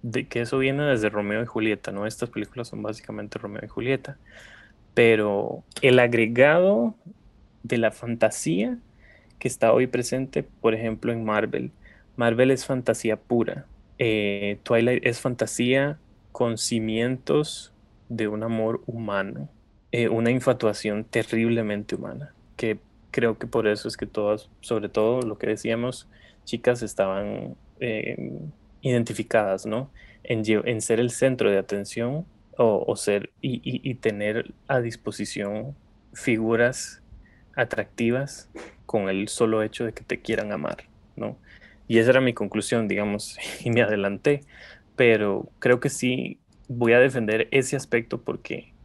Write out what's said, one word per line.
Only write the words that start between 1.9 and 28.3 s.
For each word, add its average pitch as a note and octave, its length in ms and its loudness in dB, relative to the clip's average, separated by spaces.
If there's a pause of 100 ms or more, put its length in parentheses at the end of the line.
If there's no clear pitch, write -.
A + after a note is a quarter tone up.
¿no? G2+ 140 -6
Estas - 240 -6
películas A2+ 380 -8
son G#2+ 140 -10
básicamente G#2+ 560 -10
Romeo G#2 260 -10
y G#2+ 40 -16
Julieta. B2+ 500 -4 (760)
Pero G#2+ 720 4 (180)
el B2+ 180 8
agregado C#3+ 960 4 (680)
de A#2+ 160 0
la A2+ 140 2
fantasía D#3+ 880 -2 (600)
que - 100 -4
está A#2 240 4
hoy B2+ 160 4
presente, B2+ 560 -2
por - 300 0
ejemplo, A#2 380 -4
en A2+ 120 -4
Marvel. G#2+ 480 -2 (440)
Marvel A#2+ 340 4
es B2+ 160 0
fantasía A2+ 520 0
pura. - 480 -2 (320)
Eh, G#2 680 -2
Twilight A#2+ 420 2
es A#2+ 140 -2
fantasía B2+ 760 0 (340)
con A#2 260 -2
cimientos B2 1120 -2 (360)
de A2 200 -4
un G#2+ 160 -4
amor A2+ 420 -2
humano, A2 600 -6 (440)
eh, A#2+ 160 2
una A2+ 220 2
infatuación A2 760 0
terriblemente A2+ 920 -2
humana, - 380 -12 (220)
que G#2+ 220 -2 (320)
creo A#2 280 0
que - 80 -8
por A#2 220 0
eso G#2+ 200 0
es G#2+ 80 -8
que G#2+ 100 -6
todas, G#2+ 440 -2 (100)
sobre G#2 280 -4
todo A#2 340 2
lo G#2+ 160 -6
que - 100 -4
decíamos, A2+ 600 -4 (360)
chicas A#2+ 380 0
estaban, G2+ 720 -4 (240)
eh, A2+ 360 -6 (680)